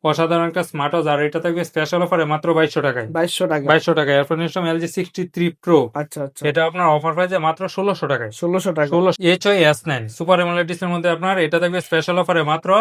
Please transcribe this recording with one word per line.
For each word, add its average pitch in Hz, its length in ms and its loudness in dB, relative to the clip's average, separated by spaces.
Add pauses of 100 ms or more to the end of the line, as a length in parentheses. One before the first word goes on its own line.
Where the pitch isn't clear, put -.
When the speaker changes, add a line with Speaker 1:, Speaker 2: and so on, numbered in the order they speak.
Speaker 1:
অসাধারণ 165 400 0
একটা 170 220 -2
স্মার্ট 147 240 -2
ওয়াচ, 156 180 0
আর 143 140 0
এটা 160 180 -4
থাকবে 175 160 -2 (100)
স্পেশাল 165 340 -2
অফারে 170 280 0
মাত্র 156 140 -2 (100)
বাইশশো 156 300 2
টাকায়। 120 200 -2 (100)
Speaker 2:
বাইশশো 175 340 0
টাকা। 147 200 -2
Speaker 1:
বাইশশো 160 280 2
টাকায়। 143 200 2
এরপর 143 200 0
নিয়ে 165 120 -4
আসলাম 180 200 -4
এলজি 165 240 -2
সিক্সটি 185 260 -6 (120)
থ্রি 175 140 -2 (160)
প্রো। 165 160 6 (220)
Speaker 2:
আচ্ছা, 147 260 -10
আচ্ছা। - 220 -16
Speaker 1:
এটা 156 200 0
আপনার 180 160 -2 (120)
অফার 160 180 0
প্রাইসে 180 220 0 (100)
মাত্র 160 140 -2 (140)
ষোলোশো 190 360 -2
টাকায়। 117 200 -4 (100)
Speaker 2:
ষোলোশো 180 360 0
টাকা। 143 180 0
Speaker 1:
ষোলোশো, 180 220 2 (140)
এইচ 180 180 0
ও - 20 4 (180)
এস 147 100 0 (100)
নাইন 123 140 -2 (140)
সুপার 175 220 2
অ্যামোলেড 175 300 0
ডিসপ্লের 175 240 -4
মধ্যে 170 220 0
আপনার 185 200 0 (100)
এটা 165 180 0
থাকবে 180 240 0
স্পেশাল 170 360 0
অফারে 170 180 0 (100)
মাত্র 156 180 -2 (120)